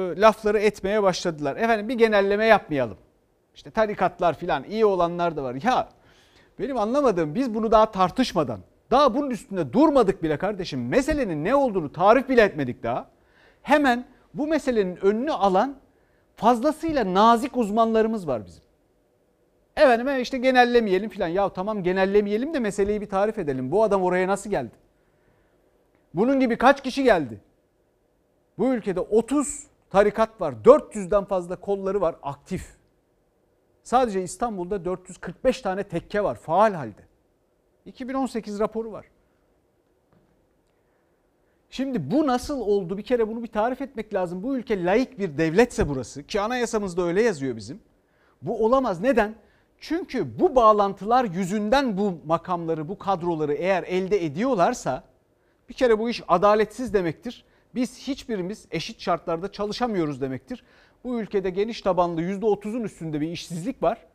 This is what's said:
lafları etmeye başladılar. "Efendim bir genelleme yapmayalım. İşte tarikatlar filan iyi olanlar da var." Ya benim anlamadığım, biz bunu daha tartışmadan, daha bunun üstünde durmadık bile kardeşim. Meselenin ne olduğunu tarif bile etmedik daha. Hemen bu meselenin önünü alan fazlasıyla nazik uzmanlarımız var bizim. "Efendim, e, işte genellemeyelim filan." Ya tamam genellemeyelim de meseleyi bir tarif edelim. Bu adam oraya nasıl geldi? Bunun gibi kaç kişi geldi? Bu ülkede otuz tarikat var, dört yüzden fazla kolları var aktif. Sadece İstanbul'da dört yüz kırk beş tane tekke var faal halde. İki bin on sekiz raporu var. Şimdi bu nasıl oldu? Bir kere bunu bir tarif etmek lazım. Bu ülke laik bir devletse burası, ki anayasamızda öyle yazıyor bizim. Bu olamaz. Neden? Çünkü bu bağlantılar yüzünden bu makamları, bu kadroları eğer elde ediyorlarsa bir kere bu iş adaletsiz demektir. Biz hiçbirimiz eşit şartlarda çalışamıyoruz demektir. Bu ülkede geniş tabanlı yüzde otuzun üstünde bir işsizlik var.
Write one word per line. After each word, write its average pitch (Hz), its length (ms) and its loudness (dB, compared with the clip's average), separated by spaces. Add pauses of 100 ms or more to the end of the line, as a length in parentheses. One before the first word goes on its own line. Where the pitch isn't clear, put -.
(220)
lafları 214 380 4
etmeye 208 440 0
başladılar. 151 520 -2
"Efendim 220 340 0
bir 262 60 -4
genelleme 214 500 4
yapmayalım. 139 520 4 (580)
İşte - 160 -20
tarikatlar 180 680 0
filan 165 260 -4
iyi 214 220 0
olanlar 175 520 0
da 143 60 -4
var." 127 200 -6
Ya 220 260 0 (720)
benim 254 180 -6
anlamadığım, 208 580 0
biz 247 180 -2
bunu 220 180 -2
daha 220 200 6
tartışmadan, 175 680 -2 (320)
daha 262 220 4
bunun 285 160 -4
üstünde 180 440 -6
durmadık 254 500 4
bile 156 140 0
kardeşim. 175 500 -6
Meselenin 233 560 0
ne 233 120 0
olduğunu 196 360 0
tarif 233 380 4
bile 262 120 6
etmedik 139 420 0
daha. 120 260 -4 (520)
Hemen 254 440 2 (280)
bu 269 140 -4
meselenin 233 480 0
önünü 220 360 0
alan 202 440 2 (600)
fazlasıyla 254 800 0
nazik 233 440 4
uzmanlarımız 220 720 0
var 113 180 -4
bizim. - 180 -20 (1120)
"Efendim, 247 300 6
e, 269 140 -2
işte 262 160 -6
genellemeyelim 240 720 4
filan." 196 180 -4
Ya 185 220 0
tamam 196 340 -6
genellemeyelim 202 680 2
de 285 60 -2
meseleyi 202 420 -2
bir 208 80 -10
tarif 208 300 -2
edelim. 131 320 -4
Bu 208 120 2
adam 196 200 2
oraya 180 240 2
nasıl 196 220 -2
geldi? 147 260 -4 (1400)
Bunun 247 260 2
gibi 233 180 2
kaç 277 260 4
kişi 262 200 -2
geldi? 156 380 2 (1160)
Bu 254 160 0
ülkede 196 260 -4
otuz 226 640 0 (260)
tarikat 208 520 2
var, 123 240 -6
dört 269 300 6
yüzden 196 300 -2
fazla 180 300 -4
kolları 196 460 -4
var 165 220 -2
aktif. 143 440 -10 (1160)
Sadece 220 400 0
İstanbul'da 190 640 -6
dört 180 240 -8
yüz 175 80 -18
kırk - 260 -12
beş 254 180 0
tane 190 220 -4
tekke 196 400 -6
var 135 120 -4
faal 190 380 2
halde. 123 280 -12 (840)
İki 247 240 -14
bin 262 40 -6
on 269 120 -2
sekiz 208 340 -6
raporu 220 320 -4
var. 175 140 -16 (2750)
Şimdi 240 420 -4
bu 302 160 2
nasıl 254 320 -2
oldu? 196 380 -2
Bir 208 60 -8
kere 233 240 0
bunu 226 160 -8
bir 233 40 -8
tarif 240 340 -2
etmek 220 320 -10
lazım. 185 300 -4
Bu 269 140 -4
ülke 208 280 -2
laik 214 340 0
bir 160 180 -6
devletse 165 520 2
burası, 139 340 -8
ki - 180 -4
anayasamızda 214 600 -2
öyle 175 200 0
yazıyor 139 340 0
bizim. 113 240 -14 (640)
Bu 214 240 -2
olamaz. 233 360 2
Neden? 220 340 2 (440)
Çünkü 214 600 -6
bu 254 160 2
bağlantılar 214 720 4
yüzünden 208 720 -2
bu 190 280 -2
makamları, 160 600 -4
bu 196 100 -10
kadroları 165 560 -2
eğer 170 300 0
elde 185 420 -2
ediyorlarsa 180 800 -2 (640)
bir - 40 -18
kere 226 260 2
bu 233 100 -2
iş - 180 -6
adaletsiz 208 640 2
demektir. 190 520 -4 (300)
Biz 240 240 -6
hiçbirimiz 214 720 -8
eşit 165 300 -10
şartlarda 170 500 -4
çalışamıyoruz 190 720 -4
demektir. 131 420 -8 (400)
Bu 240 180 -6
ülkede 190 280 -4
geniş 208 320 -4
tabanlı 175 400 0
yüzde 190 240 -4
otuzun 214 380 -2
üstünde 156 380 -8
bir 165 100 -4
işsizlik 175 520 -8
var. 185 320 -2